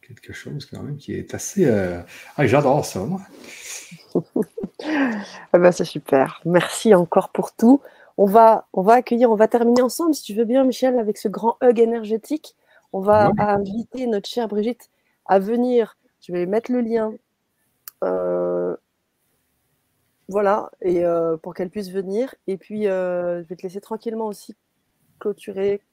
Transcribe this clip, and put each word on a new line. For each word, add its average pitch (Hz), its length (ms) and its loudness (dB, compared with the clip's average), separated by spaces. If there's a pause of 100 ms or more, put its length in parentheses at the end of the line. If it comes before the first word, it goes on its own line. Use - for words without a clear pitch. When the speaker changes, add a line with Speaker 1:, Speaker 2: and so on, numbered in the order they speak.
Speaker 1:
quelque - 320 -20
chose 139 320 -12
quand 101 180 -14
même 147 140 -10
qui - 160 -12
est 95 200 -10
assez, 175 320 -2
euh... 95 360 0 (360)
Ah, 147 100 2
j'adore 139 380 4
ça, - 180 -8
moi. 190 180 -6 (920)
Speaker 2:
<laughs> 175 80 0 (1300)
Ah 180 40 6
ben, 175 140 6
c'est 175 140 -4
super. 147 600 -2
Merci 175 480 2
encore 180 360 2
pour - 260 -8
tout. 254 260 6 (360)
On 196 80 4
va, 220 480 6
on 196 80 -2
va 202 140 6
accueillir, 247 360 2
on 220 40 4
va 214 120 4
terminer 233 340 4
ensemble, 311 320 0
si - 100 -6
tu 214 100 -12
veux 220 120 0
bien, 254 180 2
Michel, 254 360 0
avec 214 180 -2
ce - 100 -6
grand 208 360 -2
hug 247 160 4
énergétique. 226 760 -2 (380)
On 190 60 -4
va 208 300 4
Speaker 1:
Ouais. 208 120 0
Speaker 2:
inviter 208 680 -4
notre 208 220 -4
chère 233 180 -4
Brigitte 214 420 -6 (360)
à 190 140 4
venir. 233 580 -2 (240)
Je - 120 -16
vais 175 120 -4
mettre 214 260 -4
le 247 100 0
lien. 220 320 -2 (880)
Euh... 90 720 -4 (1500)
voilà, 202 440 0 (100)
et, 180 240 0
euh, 165 320 0
pour 175 160 -14
qu'elle 180 160 -6
puisse 196 200 -10
venir. 196 460 -6 (120)
Et 190 100 -6
puis, 208 300 -6
euh, 175 560 -4
je 165 40 -20
vais 180 80 -12
te - 80 -20
laisser 190 180 -10
tranquillement 226 460 -8
aussi 208 280 -14 (640)
clôturer 202 640 -4 (120)